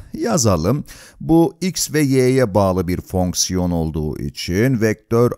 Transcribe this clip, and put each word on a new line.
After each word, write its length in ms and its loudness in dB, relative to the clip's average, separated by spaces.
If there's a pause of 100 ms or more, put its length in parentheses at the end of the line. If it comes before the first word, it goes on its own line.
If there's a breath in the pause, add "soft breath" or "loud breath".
(120 loud breath)
yazalım. 720 0 (360 loud breath)
Bu 400 2
X 320 -6
ve 80 0
Y'ye 540 2
bağlı 340 2
bir 120 -2
fonksiyon 720 -2
olduğu 480 -4
için 600 -2
vektör 580 0